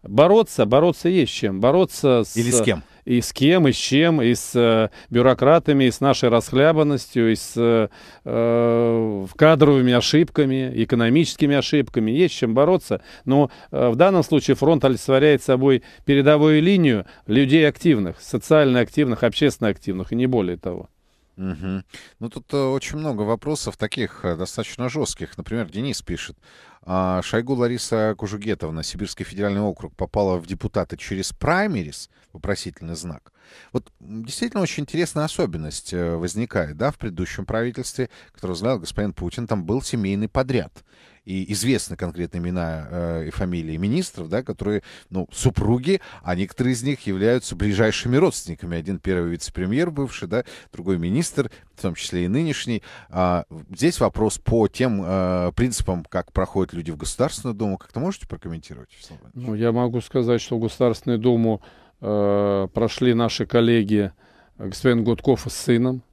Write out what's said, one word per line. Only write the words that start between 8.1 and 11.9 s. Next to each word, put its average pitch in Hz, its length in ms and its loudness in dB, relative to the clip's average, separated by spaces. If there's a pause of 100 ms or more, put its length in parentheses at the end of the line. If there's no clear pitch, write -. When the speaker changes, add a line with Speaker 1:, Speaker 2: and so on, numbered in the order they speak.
Speaker 1:
э, 117 1040 0 (100)
кадровыми 143 580 6
ошибками, 131 840 2
экономическими 127 800 2
ошибками. 123 560 0